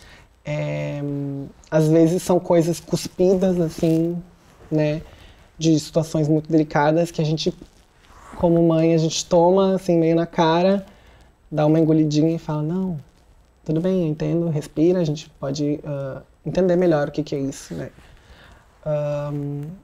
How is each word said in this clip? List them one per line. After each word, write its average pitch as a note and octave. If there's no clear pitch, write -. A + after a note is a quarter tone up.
É, D3
às D#3
vezes E3
são F3+
coisas E3+
cuspidas, F#3
assim, E3
né, D3+
de D#3
situações D#3
muito D#3
delicadas D#3
que -
a D#3
gente, D#3
como E3+
mãe, E3
a -
gente D#3+
toma, F#3+
assim, F3
meio E3
na E3
cara, F3
dá D3+
uma D#3
engolidinha D#3
e E3
fala, D3+
"Não, F3+
tudo D#3
bem, F#3
eu E3
entendo, D#3
respira, D#3
a F3
gente D3+
pode, D3
ah, C#3
entender F3
melhor D#3+
o -
que D3+
que D3+
é C#3+
isso", C#3
né? C#3+
Ahn, D3